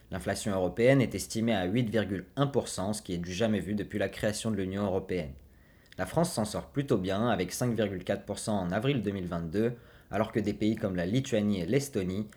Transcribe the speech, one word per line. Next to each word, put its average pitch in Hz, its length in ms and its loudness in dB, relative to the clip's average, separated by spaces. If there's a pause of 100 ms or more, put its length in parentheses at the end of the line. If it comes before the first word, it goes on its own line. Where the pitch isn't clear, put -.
L'inflation 101 440 -2
européenne 117 480 6
est 110 120 2
estimée 110 400 0
à 92 120 2
huit 113 240 0
virgule 101 360 0 (100)
un 139 120 2
pour 131 200 0
cent, 101 260 -2
ce - 100 -6
qui 92 100 -4
est 87 60 -2
du 87 140 -6
jamais 107 260 2
vu 92 160 -4
depuis 101 240 -4
la 95 100 2
création - 400 -2
de 107 60 0
l'Union 95 300 -2
européenne. 90 480 -2 (680)
La 92 80 -2
France - 260 0
s'en 110 120 0
sort 92 220 -6
plutôt 135 300 0
bien, 95 320 0
avec 90 220 0
cinq 123 240 0
virgule 101 300 -2
quatre 101 200 -2
pour 101 140 -6
cent 107 180 -2
en 90 140 0
avril 117 320 0
deux 101 80 0
mille 95 160 -4
vingt-deux, 85 460 0 (360)
alors 107 220 0
que 117 80 0
des 104 140 0
pays 107 240 2
comme 95 180 -2
la 87 100 0
Lituanie 104 540 2
et 85 80 0
l'Estonie 104 680 0